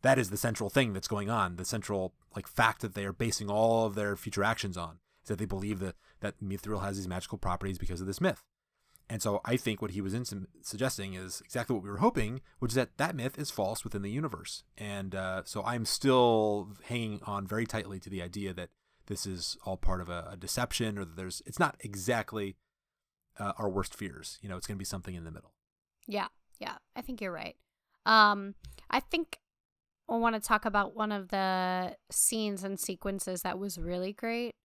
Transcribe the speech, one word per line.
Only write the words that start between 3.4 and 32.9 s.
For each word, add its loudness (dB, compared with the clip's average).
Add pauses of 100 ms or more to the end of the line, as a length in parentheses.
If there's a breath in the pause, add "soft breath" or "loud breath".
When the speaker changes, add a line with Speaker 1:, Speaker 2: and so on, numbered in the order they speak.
Speaker 1:
all 6
of -2
their 0
future -2
actions 0
on, -8 (240)
is -18
that -2
they 0
believe -2
that, -4 (240 soft breath)
that -6
Mithril -4
has -2
these -4
magical -6
properties -2
because -2
of -4
this -4
myth. 0 (680 soft breath)
And -4
so 0
I 0
think 0
what -4
he -2
was -2
in-, -6 (120)
suggesting -4
is -10
exactly -4
what -2
we -8
were -4
hoping, 4 (160 soft breath)
which 0
is -4
that 2
that 2
myth -4
is -4
false -2
within -4
the -4
universe. -6 (120)
And, -6
uh, -2
so -6
I'm 0
still 6
hanging -4
on -4
very 0
tightly -6
to -14
the -6
idea -6
that -8 (380)
this -6
is -4
all -2
part 6
of -8
a, -6
a -12
deception, -2
or -4
that -14
there's, -8
it's -10
not 2
exactly, -2 (840)
uh, -2
our 0
worst -2
fears. -10
You -12
know, -6
it's -10
gonna -6
be -8
something -6
in -8
the -10
middle. -18 (520)
Speaker 2:
Yeah, -4 (320)
yeah, -8 (180)
I -10
think -8
you're -4
right. -10 (480)
Um, 8 (360 loud breath)
I 4
think -2 (720)
I 2
wanna 2
talk 2
about 2
one 0
of -4
the 2 (140)
scenes 2
and -4
sequences -4